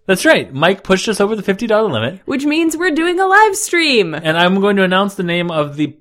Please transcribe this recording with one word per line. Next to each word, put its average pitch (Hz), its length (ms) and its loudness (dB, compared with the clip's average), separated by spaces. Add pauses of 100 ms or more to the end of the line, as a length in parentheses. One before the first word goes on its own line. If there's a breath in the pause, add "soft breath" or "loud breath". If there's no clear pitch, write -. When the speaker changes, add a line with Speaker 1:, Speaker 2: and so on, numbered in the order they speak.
Speaker 1:
That's 190 180 0
right. 180 300 2
Mike 175 300 0
pushed 185 240 0
us 208 120 -2
over 208 160 0
the 196 60 -8
fifty 202 240 -4
dollar 214 240 0
limit. 139 340 -4
Speaker 2:
Which 277 220 -4
means 320 300 0
we're 349 160 -2
doing 339 280 -2
a 381 60 2
live 392 300 4
stream. 254 580 0
Speaker 1:
And 160 240 -2
I'm 185 220 2
going 202 160 2
to 190 80 2
announce 196 320 0
the 190 80 -4
name 175 260 -2
of 147 260 -4
the, 147 240 -4